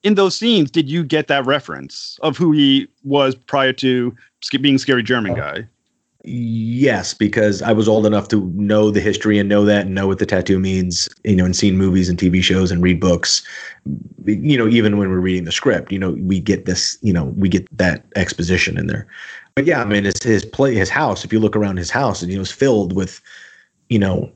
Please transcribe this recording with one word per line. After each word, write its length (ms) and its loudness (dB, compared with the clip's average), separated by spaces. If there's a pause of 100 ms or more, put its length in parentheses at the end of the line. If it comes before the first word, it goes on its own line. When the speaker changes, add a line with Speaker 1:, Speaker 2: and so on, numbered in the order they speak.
Speaker 1:
in 120 4
those 200 2
scenes, 360 2
did 180 0
you 140 -2
get 240 -2
that 180 0
reference 800 -6
of 140 0
who 140 4
he 360 4 (160)
was 320 2
prior 380 -2
to 420 0 (260)
sc-, 200 -4
being 180 4
Scary 240 0
German 300 -2
Speaker 2:
Uh, 20 -2
Speaker 1:
Guy? 320 -8 (560)
Speaker 2:
Yes, 920 -2
because 480 0
I 80 0
was 160 2
old 180 4
enough 220 2
to 260 0
know 380 2
the 80 0
history 400 0
and 100 0
know 160 4
that 220 2
and 80 -4
know 100 -2
what 140 0
the 80 2
tattoo 320 2
means, 500 -2 (140)
you 120 2
know, 100 4
and 100 0
seen 240 2
movies 300 2
and 100 -2
T 100 2
V 140 2
shows 280 2
and 120 0
read 160 2
books. 420 0 (840)
You 300 2
know, 120 2
even 320 4
when 100 0
we're 100 0
reading 260 0
the 60 -6
script, 400 -2
you 60 -4
know, 220 -2
we 200 0
get 260 -2
this, 360 -4
you 100 0
know, 140 0 (100)
we 140 0
get 260 0
that 300 -2 (100)
exposition 600 -2
in 80 -4
there. 220 -6 (480)
But 100 0
yeah, 160 2
I 40 -2
mean, 200 0
it's 180 -2
his 220 2
play, 300 0
his 160 0
house, 340 -2
if 80 -6
you 60 2
look 160 0
around 220 0
his 120 -6
house, 320 -2
you 140 -6
know, 60 -4
it's 100 -8
filled 440 0
with, 240 -4 (680)
you 80 2
know 380 0